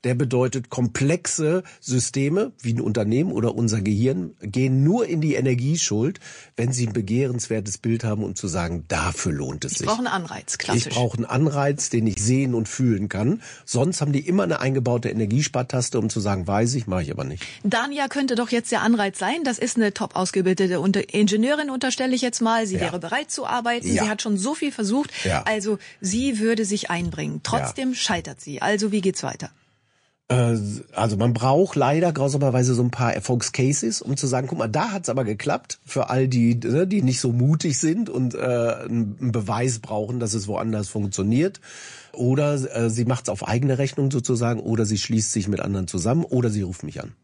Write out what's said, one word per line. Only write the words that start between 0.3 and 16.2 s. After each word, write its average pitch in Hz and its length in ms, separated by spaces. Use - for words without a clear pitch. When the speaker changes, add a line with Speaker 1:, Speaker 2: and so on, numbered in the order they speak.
Speaker 1:
komplexe 156 920
Systeme, 139 680
wie 117 120
ein 113 80
Unternehmen 117 500
oder - 240
unser 110 260
Gehirn, 123 500
gehen 131 420
nur 214 240
in 165 140
die 151 140
Energieschuld, 127 840
wenn 120 160
sie 123 160
ein 104 60
begehrenswertes 113 880
Bild 117 240
haben 107 200
und 95 140
zu 101 100
sagen, 85 400
dafür 90 460
lohnt 71 320
es - 80
Speaker 2:
Ich - 60
Speaker 1:
sich. - 80
Speaker 2:
brauche 220 120
einen 247 80
Anreiz, - 500
klassisch. - 300
Speaker 1:
Ich 123 60
brauche 123 240
einen - 80
Anreiz, 143 640
den 113 180
ich 95 140
sehen 127 320
und 113 160
fühlen 107 400
kann. 131 320
Sonst 151 360
haben 147 120
die 139 120
immer 185 180
eine 170 180
eingebaute 120 480
Energiespartaste, 123 920
um 110 100
zu 113 100
sagen, 95 280